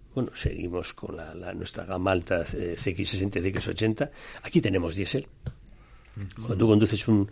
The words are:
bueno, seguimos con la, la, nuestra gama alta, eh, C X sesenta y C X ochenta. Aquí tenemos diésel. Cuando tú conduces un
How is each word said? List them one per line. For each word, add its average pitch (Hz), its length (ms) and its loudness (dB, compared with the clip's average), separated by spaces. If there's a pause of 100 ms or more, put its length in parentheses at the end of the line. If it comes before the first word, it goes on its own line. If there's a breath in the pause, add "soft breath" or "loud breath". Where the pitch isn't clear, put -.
(140)
bueno, 123 220 -2
seguimos 85 580 -4
con - 240 -10
la, 80 160 -12
la, 90 200 -10
nuestra 87 320 -8
gama 92 260 0
alta, 87 320 2 (100)
eh, 87 240 -4
C - 140 -2
X - 180 -2
sesenta 98 300 -2
y 87 40 0
C 95 40 0
X 95 220 -2
ochenta. 110 420 0 (320 loud breath)
Aquí - 180 4
tenemos 87 340 2
diésel. 101 300 -2 (1120 soft breath)
Cuando 110 220 -4
tú 113 100 6
conduces 107 400 6
un 101 240 6